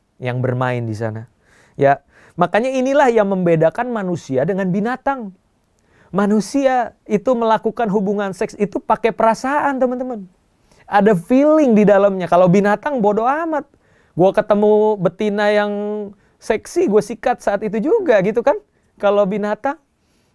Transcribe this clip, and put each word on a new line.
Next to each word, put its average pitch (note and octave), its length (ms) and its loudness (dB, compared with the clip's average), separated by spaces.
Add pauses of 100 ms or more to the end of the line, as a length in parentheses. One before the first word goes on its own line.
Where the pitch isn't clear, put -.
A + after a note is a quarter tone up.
(180)
yang B2 240 -6
bermain B2 480 -2
di G#2+ 80 -8
sana. A2 320 -8 (480)
Ya, C#3 240 2 (320)
makanya G#3 400 0
inilah C4+ 400 2
yang G#3 160 2
membedakan G3 640 0
manusia F3 480 -4
dengan F#3 320 -2
binatang. A#3 640 -6 (720)
Manusia A3 960 0
itu G#3+ 320 0
melakukan A3 560 0
hubungan G3+ 400 -2
seks - 240 -6
itu - 240 -4
pakai - 320 -2
perasaan, C4 640 -2
teman-teman. B3+ 480 -4 (640)
Ada G3+ 240 4
feeling C4 640 4
di G#3+ 80 6
dalamnya. G3 400 4
Kalau F3+ 240 4
binatang G#3 480 2
bodoh G#3+ 320 0
amat. D#4 400 -4 (480)
Gua F3+ 180 4
ketemu G#3+ 640 2
betina G3+ 540 -2
yang G#3 180 0 (680)
seksi, A#3 500 -2
gue G#3 80 4
sikat A#3+ 400 -4
saat G3+ 240 -4
itu A3 160 -4
juga D#4 400 2
gitu G#3+ 240 -2
kan. D4+ 140 2 (420)
Kalau G3+ 240 2
binatang, G#3 560 -4 (560)